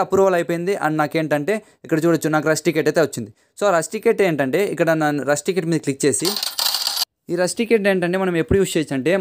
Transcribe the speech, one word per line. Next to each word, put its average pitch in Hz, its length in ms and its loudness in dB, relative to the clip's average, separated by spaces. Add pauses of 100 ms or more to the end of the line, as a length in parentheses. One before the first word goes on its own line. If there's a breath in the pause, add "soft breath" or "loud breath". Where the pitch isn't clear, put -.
అప్రూవల్ 190 340 2
అయిపోయింది. 175 360 -2 (120)
And 156 160 0
నాకేంటంటే, 151 520 0 (320 soft breath)
ఇక్కడ 160 180 0
చూడొచ్చు, 165 320 2
నాకు 151 160 0
రష్ 151 140 -2
టికెట్ 151 240 0
అయితే 165 160 2
వచ్చింది. 113 240 -10 (280)
So 202 100 -2
ఆ 196 80 4
రష్ 160 180 -2
టికెట్ 220 340 0
ఏంటంటే, 143 320 0 (140)
ఇక్కడ 160 140 0 (140)
నా 151 60 0 (240)
రష్ 143 160 -2
టికెట్ 175 240 -2
మీద 156 140 0
క్లిక్ 135 200 -2
చేసి, - 220 0 (1040)
ఈ 175 100 -2
రష్ 180 200 -2
టికెట్ 214 320 2
ఏంటంటే 180 300 0
మనం 180 200 0
ఎప్పుడు 196 180 2
యూజ్ 180 140 -2
చేయొచ్చు 147 240 -2
అంటే, 156 200 2